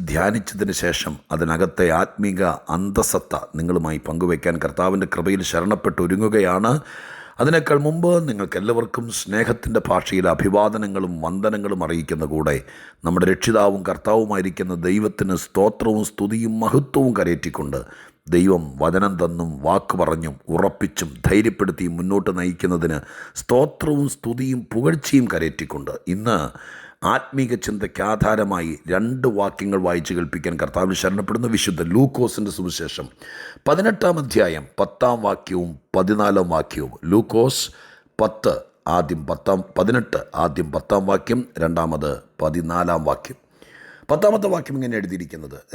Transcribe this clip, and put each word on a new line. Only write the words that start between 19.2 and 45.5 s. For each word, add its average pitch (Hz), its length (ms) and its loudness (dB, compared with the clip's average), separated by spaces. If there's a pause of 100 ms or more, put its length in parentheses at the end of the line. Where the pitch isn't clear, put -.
വാക്ക് 90 360 0
പറഞ്ഞും 82 380 0 (140)
ഉറപ്പിച്ചും 87 600 -2 (100)
ധൈര്യപ്പെടുത്തിയും 95 760 2
മുന്നോട്ട് 92 380 0
നയിക്കുന്നതിന് 87 640 0 (360)
സ്തോത്രവും 143 760 2
സ്തുതിയും 127 560 -4
പുകഴ്ചയും 135 600 2
കരയറ്റിക്കൊണ്ട് 78 680 -4 (120)
ഇന്ന് 104 300 0 (640)
ആത്മീക 127 520 0
ചിന്തയ്ക്ക് 104 480 -6
ആധാരമായി 101 680 2 (160)
രണ്ട് 117 420 0
വാക്യങ്ങൾ 98 500 0
വായിച്ച് 87 340 0
കേൾപ്പിക്കാൻ 85 440 -4
കർത്താവിൽ 90 380 0
ശരണപ്പെടുന്നു. 104 540 -2
വിശുദ്ധ 95 360 0
ലൂക്കോസിൻ്റെ 110 680 2
സുവിശേഷം 82 540 -8 (560)
പതിനെട്ടാം 180 580 2
അധ്യായം 90 540 0
പത്താം 120 480 0
വാക്യവും 92 480 -2 (220)
പതിനാലാം 98 580 4
വാക്യവും. 76 420 -2 (120)
ലൂക്കോസ് 110 600 4 (560)
പത്ത് - 340 0 (340)
ആദ്യം 82 360 0
പത്താം, 92 360 0 (120)
പതിനെട്ട് 110 480 0 (160)
ആദ്യം 80 340 0
പത്താം 95 360 0
വാക്യം, 98 340 0 (180)
രണ്ടാമത് 82 540 -2 (260)
പതിനാലാം 82 640 0
വാക്യം. 73 340 -4 (680)
പത്താമത്തെ 202 440 2
വാക്യം 160 260 -2
ഇങ്ങനെ 123 220 -4
എഴുതിയിരിക്കുന്നത്, 85 600 -8 (180)